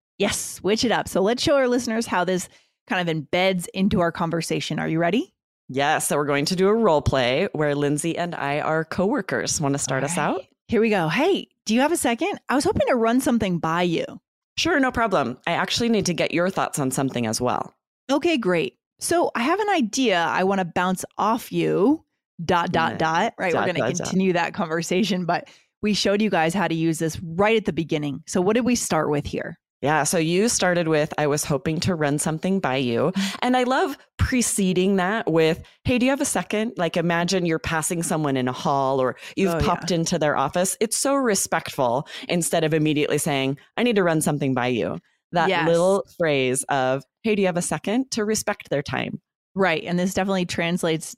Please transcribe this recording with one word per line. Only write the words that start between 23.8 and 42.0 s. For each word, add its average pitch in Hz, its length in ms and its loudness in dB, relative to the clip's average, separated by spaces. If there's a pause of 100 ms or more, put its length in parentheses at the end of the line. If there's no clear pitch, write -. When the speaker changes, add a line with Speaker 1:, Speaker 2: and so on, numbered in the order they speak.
Speaker 2:
dot, 175 80 -4
dot. - 100 -6
Speaker 1:
continue 185 260 2
that 156 200 0
conversation, 180 720 -2
but 165 220 -2 (340)
we 208 120 0
showed 202 280 2
you 208 80 2
guys 165 240 2
how 190 140 0
to 165 60 -2
use 160 240 0
this 160 240 -2
right 190 340 0
at 208 100 0
the 185 80 -2
beginning. 151 520 -4
So - 140 0
what 196 140 2
did 240 100 2
we 247 100 2
start 156 360 0
with 147 160 -2
here? - 320 -8 (220)
Speaker 2:
Yeah. 147 220 2
So 170 160 0
you 175 300 2
started 175 400 0
with, 156 300 0
"I 151 100 0
was 147 160 0
hoping 156 360 -2
to 190 140 0
run 151 240 0
something 180 400 -2
by 135 200 0
you." 123 360 0
Speaker 1:
Mm-hmm. 196 280 -4
Speaker 2:
And 247 140 2
I 254 60 2
love 277 340 0 (200)
preceding 190 800 2
that 190 340 0
with, 160 320 2 (220)
"Hey, 247 140 2
do 233 80 2
you 262 40 4
have 277 100 0
a 294 60 2
second?" 214 500 -2
Like, 170 200 -2
imagine 175 500 0
you're 160 120 0
passing 165 440 -2
someone 156 340 0
in 127 120 0
a 127 40 -2
hall 135 480 0
or 127 160 0 (200)
you've 185 180 2
Speaker 1:
Oh, 160 60 0
Speaker 2:
popped 170 300 0
Speaker 1:
yeah. 175 80 2
Speaker 2:
into 165 200 0
their 147 180 2
office. 151 440 0
It's 226 160 -2
so 277 180 0
respectful 165 920 0 (220)